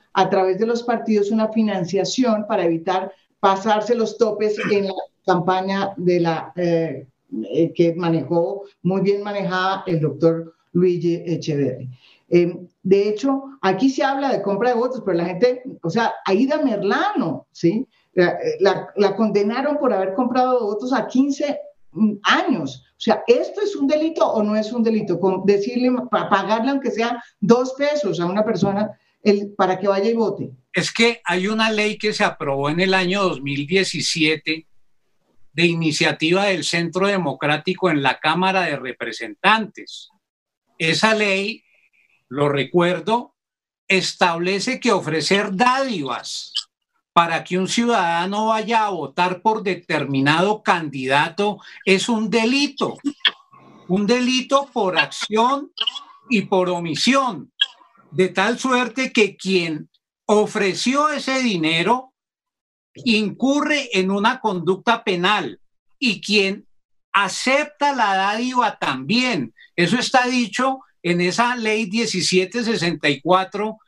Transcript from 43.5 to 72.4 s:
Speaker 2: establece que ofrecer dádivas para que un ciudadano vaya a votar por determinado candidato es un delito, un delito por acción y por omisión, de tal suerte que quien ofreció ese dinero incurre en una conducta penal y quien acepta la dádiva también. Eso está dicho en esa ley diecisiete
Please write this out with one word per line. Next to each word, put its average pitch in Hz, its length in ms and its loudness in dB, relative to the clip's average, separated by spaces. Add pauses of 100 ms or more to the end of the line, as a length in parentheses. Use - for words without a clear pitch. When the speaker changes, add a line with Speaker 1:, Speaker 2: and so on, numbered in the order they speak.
Speaker 2:
establece 185 920 0
que 240 120 2
ofrecer 185 640 0
dádivas 233 960 -2 (600)
para 165 300 2
que 180 140 -4
un 185 100 0
ciudadano 202 800 0
vaya 220 380 2
a 202 40 -2
votar 180 520 -2
por 220 220 2
determinado 156 1000 0
candidato 160 960 0 (260)
es 190 260 2
un 220 200 0
delito, 247 640 0 (920)
un 202 180 0
delito 254 640 0
por 190 280 0
acción 233 720 0 (580)
y 214 140 4
por 180 260 0
omisión, 180 840 -2 (600)
de 180 180 2
tal 208 300 0
suerte 254 520 0
que 202 240 2
quien 165 540 -2 (380)
ofreció 214 840 2
ese 262 320 -4
dinero 180 720 0 (800)
incurre 254 1000 0
en 190 180 0
una 214 280 0
conducta 190 640 0
penal 180 560 -2 (380)
y 226 240 -2
quien 196 460 0 (460)
acepta 285 840 0
la 208 200 2
dádiva 226 640 0
también. 156 760 -2 (220)
Eso 175 220 2
está 247 300 2
dicho 254 540 -2 (200)
en 175 200 0
esa 233 340 0
ley 220 300 -2
diecisiete 185 800 -2